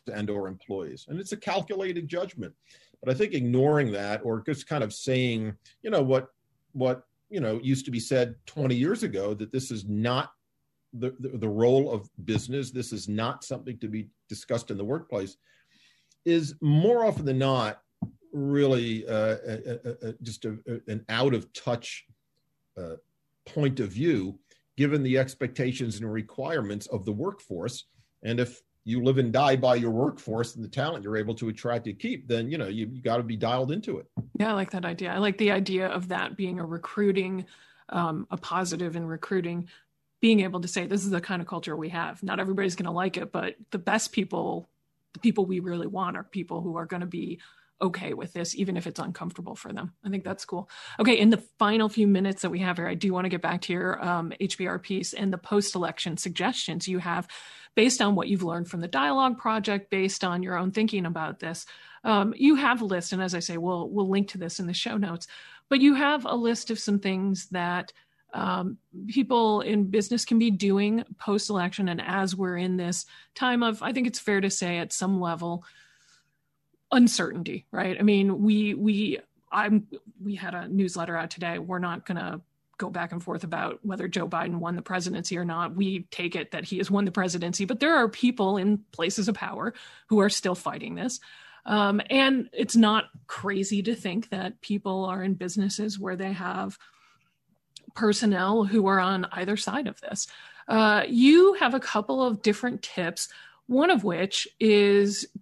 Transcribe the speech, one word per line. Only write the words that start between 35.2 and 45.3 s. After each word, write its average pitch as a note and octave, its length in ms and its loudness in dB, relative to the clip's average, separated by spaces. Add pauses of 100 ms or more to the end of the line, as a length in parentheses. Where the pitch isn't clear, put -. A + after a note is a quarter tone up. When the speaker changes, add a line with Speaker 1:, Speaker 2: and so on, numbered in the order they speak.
Speaker 2:
the G#3 140 4
idea F#3+ 360 0
of F3+ 200 -4
that F3+ 280 -4
being F3+ 240 -4
a E3 60 -4
recruiting, F#3 800 -2 (440)
um, E3+ 420 -2
a F#3 60 -6
positive F3 580 -4
in E3+ 100 -4
recruiting, F3 640 -4 (520)
being A3 200 8
able F3+ 220 0
to F3 60 -6
say, F3 200 -4
"This G3 160 0
is G3 80 -2
the F3 100 0
kind F3 220 -2
of F3+ 40 -8
culture E3+ 280 -6
we D#3+ 140 -6
have. E3+ 340 -6
Not F#3+ 160 -4
everybody's F#3+ 360 0
gonna E3+ 160 -4
like F3+ 260 -2
it, - 140 -6
but - 240 -4 (140)
the A3 80 -6
best G#3 360 0
people, F3 540 -4 (460)
the - 60 -18
people G#3+ 260 4